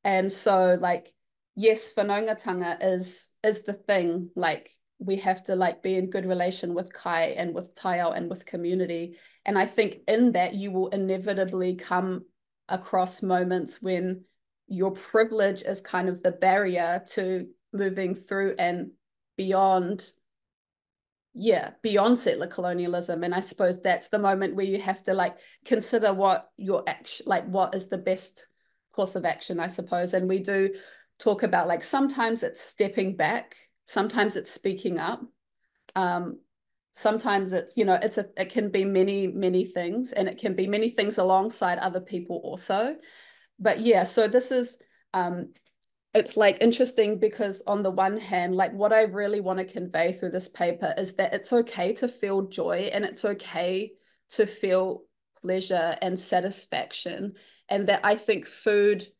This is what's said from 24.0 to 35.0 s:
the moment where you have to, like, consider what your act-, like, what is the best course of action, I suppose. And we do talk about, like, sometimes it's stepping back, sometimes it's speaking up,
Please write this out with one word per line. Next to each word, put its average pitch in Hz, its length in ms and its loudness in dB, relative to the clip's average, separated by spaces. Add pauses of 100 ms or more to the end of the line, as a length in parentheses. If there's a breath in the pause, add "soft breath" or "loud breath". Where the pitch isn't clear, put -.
the 208 100 0
moment 196 360 2
where 196 100 0
you 190 160 0
have 190 220 -4
to, 190 100 0
like, 180 240 0 (260 loud breath)
consider 220 500 2
what 190 440 2
your 190 280 -2
act-, - 400 -8
like, 185 200 0
what 185 280 0
is 185 140 -6
the 190 100 -4
best - 500 -6 (460)
course 190 220 -2
of 170 80 -4
action, 170 340 -4
I 170 100 -4
suppose. 180 460 -4
And 185 140 0
we 190 120 0
do 196 340 0 (440 loud breath)
talk 208 260 2
about, 180 260 2
like, - 120 0
sometimes 269 600 0
it's - 160 -6
stepping 196 560 -2
back, 170 400 -2 (300)
sometimes 214 500 0
it's - 160 -6
speaking 180 480 -4
up, - 220 -4 (760)